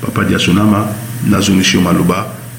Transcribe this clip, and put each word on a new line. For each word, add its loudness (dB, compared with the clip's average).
Papa -2
Diasonama, 2
nazongishi 2
yo 4
maloba, 0